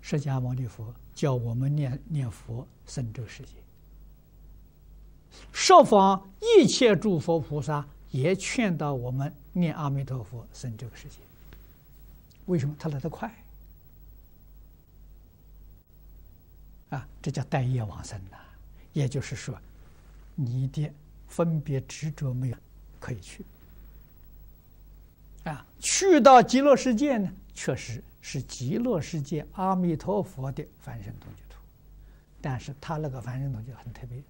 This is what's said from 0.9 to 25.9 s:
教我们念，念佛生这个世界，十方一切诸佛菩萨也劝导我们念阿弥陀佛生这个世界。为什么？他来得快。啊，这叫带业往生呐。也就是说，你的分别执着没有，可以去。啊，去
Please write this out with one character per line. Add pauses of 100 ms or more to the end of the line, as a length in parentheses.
教
我
们
念，
念
佛 (200)
生
这
个
世
界， (2000)
十 (100)
方 (100)
一
切
诸
佛
菩
萨 (240)
也
劝
导
我
们 (200)
念
阿
弥
陀
佛
生
这
个
世
界。 (1300)
为
什
么？
他
来
得
快。 (3500)
啊， (140)
这
叫
带
业
往
生 (120)
呐。 (560)
也
就
是
说， (760)
你
的 (360)
分
别
执
着
没
有， (440)
可
以
去。 (2000)
啊， (140)
去